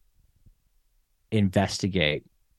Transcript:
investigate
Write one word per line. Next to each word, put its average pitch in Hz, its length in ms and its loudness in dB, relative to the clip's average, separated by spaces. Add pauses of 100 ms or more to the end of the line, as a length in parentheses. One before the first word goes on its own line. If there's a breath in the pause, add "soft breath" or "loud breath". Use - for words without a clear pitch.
(1300)
investigate 95 960 0 (340)